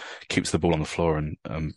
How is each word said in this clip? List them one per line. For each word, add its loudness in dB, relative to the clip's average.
keeps 0
the 4
ball 4
on 2
the 0
floor 2
and, -2
um, -4